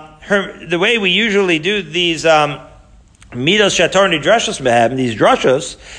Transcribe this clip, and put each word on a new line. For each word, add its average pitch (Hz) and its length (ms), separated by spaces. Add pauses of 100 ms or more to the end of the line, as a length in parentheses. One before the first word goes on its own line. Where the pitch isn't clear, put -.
(220)
her-, 190 440
the 170 100
way 220 220
we 196 120
usually 196 500
do 196 220
these, 160 440
um, 151 320 (720)
Midos 180 480
Shator 185 320
Nidrashos 170 500
Mehem, 120 360
these 123 180
drashos, 139 600 (220)